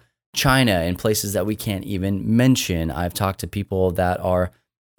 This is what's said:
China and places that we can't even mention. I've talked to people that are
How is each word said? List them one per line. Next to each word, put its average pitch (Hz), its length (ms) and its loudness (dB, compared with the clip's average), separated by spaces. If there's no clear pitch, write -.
China 131 360 4
and 87 280 0
places 107 340 -2
that 95 120 0
we 107 100 -2
can't 98 300 -6
even 101 500 -2
mention. 104 560 2
I've 85 220 -4
talked 95 260 -2
to 92 80 -8
people 92 440 0
that 90 280 0
are 90 320 0